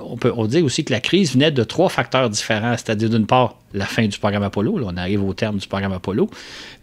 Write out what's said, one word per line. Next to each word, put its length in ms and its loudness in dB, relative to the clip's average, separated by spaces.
on 120 -10
peut, 200 2
on 100 0
dit 140 2
aussi 240 0
que 80 -2
la 80 0
crise 320 2
venait 180 6
de 140 2
trois 240 2
facteurs 420 0
différents, 460 -2
c'est-à-dire 320 -2
d'une 180 2
part, 320 4
la 140 -4
fin 200 0
du 120 -4
programme 260 0
Apollo, 340 0
là, 120 -4
on 60 -6
arrive 280 0
au 80 -2
terme 240 -2
du 100 -6
programme 260 -2
Apollo. 380 -2